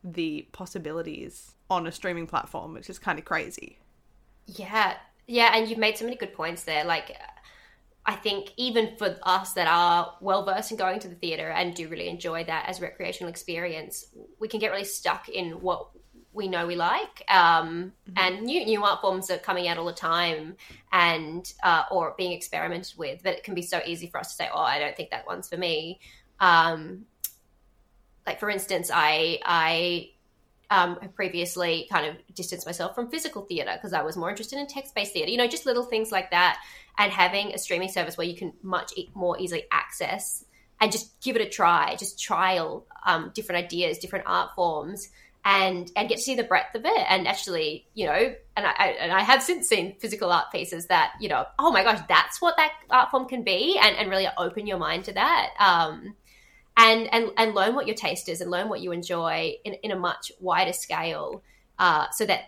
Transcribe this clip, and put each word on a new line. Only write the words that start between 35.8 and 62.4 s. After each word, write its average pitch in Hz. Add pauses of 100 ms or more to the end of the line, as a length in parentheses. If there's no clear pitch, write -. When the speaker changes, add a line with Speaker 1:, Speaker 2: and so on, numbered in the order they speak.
Speaker 2:
things 220
like 190
that. 175 (380)
And 202
having 196
a -
streaming 180
service 165
where 170
you 175
can - (100)
much 185
e-, 185
more 180
easily 175
access - (360)
and 220
just -
give 247
it 226
a 202
try, 170
just -
trial, 170 (200)
um, 165
different 175
ideas, 170
different -
art -
forms, 170 (380)
and, 190
and 208
get 220
to 233
see 269
the 240
breadth -
of 226
it. 403
And 185
actually, 160
you 202
know, 196 (220)
and 202
I, -
I, 196 (120)
and 170
I 190
have 247
since 349
seen 190
physical 202
art -
pieces 165
that, 165
you 214
know, 135 (100)
"Oh 302
my 202
gosh, 226
that's -
what 339
that 311 (180)
art -
form 262
can 247
be," 240
and, 208
and 202
really 190 (100)
open 180
your 190
mind 165
to 202
that. 277 (100)
Um, 170 (600)
and, 226
and, 226
and 220
learn 208
what 285
your 214
taste 175
is 170
and 175
learn 180
what 202
you 180
enjoy 165
in, 208 (100)
in 214
a 185
much 175
wider 180
scale, 165 (340)
uh, 170
so -
that 185